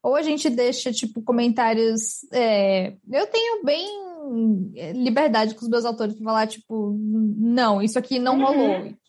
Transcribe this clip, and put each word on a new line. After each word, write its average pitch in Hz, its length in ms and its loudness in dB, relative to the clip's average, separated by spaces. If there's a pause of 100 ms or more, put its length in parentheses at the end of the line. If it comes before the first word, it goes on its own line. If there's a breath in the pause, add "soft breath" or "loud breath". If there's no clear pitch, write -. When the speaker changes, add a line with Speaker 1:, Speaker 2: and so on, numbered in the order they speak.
Speaker 1:
ou 254 140 2
a 311 60 2
gente 302 280 0
deixa, 247 420 0
tipo, 226 300 -6
comentários, 226 1000 0 (100)
é, 202 640 2 (160)
eu 302 180 0
tenho 453 360 -2
bem, 320 240 0 (880)
é, 151 160 -10
liberdade 233 640 2
com - 80 -16
os 240 60 -6
meus 233 160 0
autores 220 320 -2
pra 220 80 -12
falar, 220 240 0
tipo, 220 500 -6
"Não, 214 840 2
isso 214 180 0
aqui 254 200 -2
não 254 180 2
Speaker 2:
Uhum. 269 80 2
Speaker 1:
rolou." 220 480 0 (160)